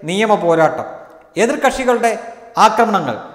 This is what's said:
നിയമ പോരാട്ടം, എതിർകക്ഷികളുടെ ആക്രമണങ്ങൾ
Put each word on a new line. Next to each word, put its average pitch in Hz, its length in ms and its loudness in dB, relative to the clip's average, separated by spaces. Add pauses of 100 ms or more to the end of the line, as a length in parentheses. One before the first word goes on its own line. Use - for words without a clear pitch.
നിയമ 214 220 0 (120)
പോരാട്ടം, 160 440 2 (560)
എതിർകക്ഷികളുടെ 247 680 0 (540)
ആക്രമണങ്ങൾ 208 500 0 (200)